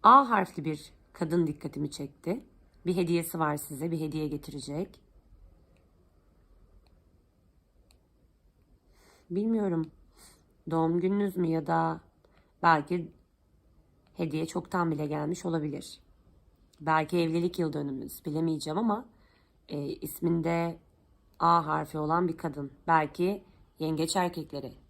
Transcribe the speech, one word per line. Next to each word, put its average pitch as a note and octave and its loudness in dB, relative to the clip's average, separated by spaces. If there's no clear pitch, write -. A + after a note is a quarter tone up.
A B3+ 10
harfli F#3+ 0
bir D3+ -6
kadın E3+ 0
dikkatimi D3 -6
çekti. E3 -8
Bir F3 2
hediyesi E3+ 0
var D3+ 2
size, D3 -6
bir D#3+ -2
hediye D3+ -4
getirecek. D3 -8
Bilmiyorum. G3 0
Doğum E3 2
gününüz G3 0
mü F3 2
ya D#3+ 0
da E3 0
belki E3 2
hediye D#3+ -2
çoktan E3+ -2
bile D3+ -2
gelmiş D3+ -4
olabilir. D#3+ -4
Belki D#3 2
evlilik E3+ 0
yıl D#3+ 0
dönümünüz, C#3 -6
bilemeyeceğim D#3 -2
ama, G#3+ 0
e, C#3+ -6
isminde E3+ -2
A E3+ 4
harfi D#3 -4
olan E3 2
bir D#3+ -2
kadın. C#3+ -6
Belki E3 0
yengeç D#3+ 0
erkekleri. D#3+ -4